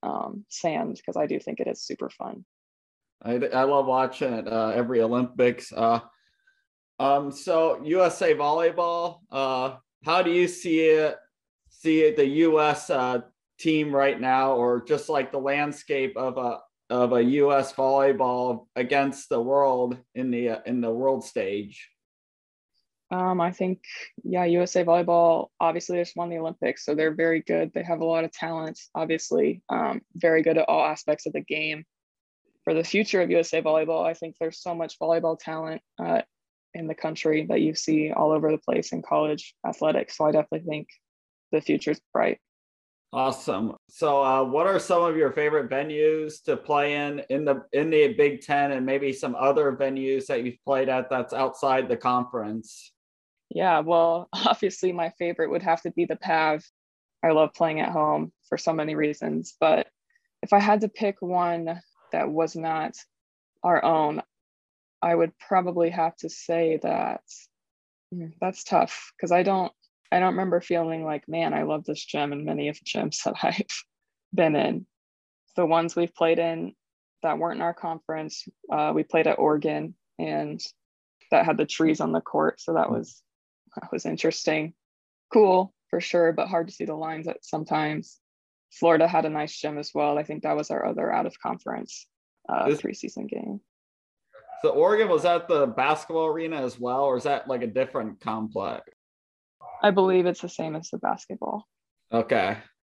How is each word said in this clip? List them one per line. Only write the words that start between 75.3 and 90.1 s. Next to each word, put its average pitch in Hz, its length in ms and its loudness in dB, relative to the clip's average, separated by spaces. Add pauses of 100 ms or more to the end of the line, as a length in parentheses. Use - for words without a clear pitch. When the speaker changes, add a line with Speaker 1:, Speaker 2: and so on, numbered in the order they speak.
Speaker 1:
The 180 100 2
ones 165 300 2
we've 175 200 -2
played 165 240 2
in 170 360 -4 (460)
that 151 160 0
weren't 165 200 -4
in - 40 -6
our 170 120 -2
conference, 160 760 -10 (240)
uh, 151 240 0
we 156 80 0
played 160 240 2
at 156 100 2
Oregon, 151 580 0 (220)
and 156 460 -6 (640)
that - 160 6
had 160 120 2
the 151 80 0
trees 156 360 0
on 160 100 -2
the 165 100 0
court, - 400 -2
so 165 120 -6
that 165 160 2
was, - 320 -6 (540)
that - 160 -14
was - 140 -6
interesting. 160 680 -2 (600)
Cool, 190 400 6 (160)
for 180 100 -2
sure, 170 320 2
but 165 160 -2
hard 170 200 -2
to 190 60 -16
see - 120 -10
the 156 100 -6
lines 160 320 -8
at - 160 -10
sometimes. 156 760 -4 (520)
Florida 165 360 4
had 160 180 2
a 156 40 -2
nice 151 280 -6
gym 151 200 -6
as 147 160 -10
well. 147 240 0